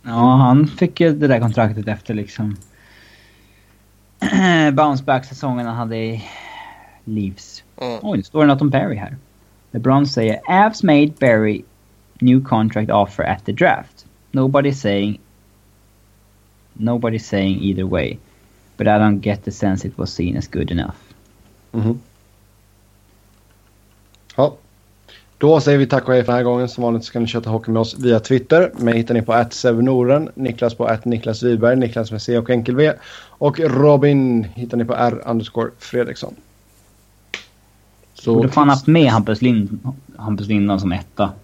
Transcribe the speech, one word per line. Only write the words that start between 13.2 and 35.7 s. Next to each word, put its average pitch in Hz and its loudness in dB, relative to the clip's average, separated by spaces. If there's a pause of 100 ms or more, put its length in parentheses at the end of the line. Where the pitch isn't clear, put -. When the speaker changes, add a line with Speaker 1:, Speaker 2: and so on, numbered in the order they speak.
Speaker 1:
at 95 -4
the 104 -6
draft. - -2 (240)
Nobody 135 0
saying, 104 -2 (1500)
nobody 113 -2
saying 98 -2
either 95 -2
way. 80 -4 (600)
But 107 -2
I 104 4
don't 104 4
get 104 -4
the 107 -8
sense 95 -4
it - -12
was - -8
seen 87 -4
as - -8
good - -6
enough." 80 -6 (760)
Speaker 3:
Mhm. 113 -4 (2250)
Ja. 147 0 (840)
Då 151 6
säger 143 4
vi 135 2
tack 127 -2
och 127 2
hej 123 4
för 123 -2
den 123 2
här 123 0
gången. 123 0
Som 120 -8
vanligt 117 -2
så - -18
kan 117 -4
ni 113 -4
köta 113 -6
hockey 113 -4
med 113 0
oss 113 -4
via 120 2
Twitter. 156 2
Mig 117 0
hittar 117 -2
ni 117 0
på 117 -2
at 120 2
sevenoren, 127 2
Niklas 120 -4
på 113 -4
at 113 -2
Niklas 117 -4
Wiberg, 120 2
Niklas 113 -4
med 107 -8
C 120 -2
och 117 -4
enkel 123 0
V. 147 2 (240)
Och - -4
Robin 139 2 (100)
hittar 120 -8
ni 117 -2
på 117 -4
R 117 -2
underscore 117 -4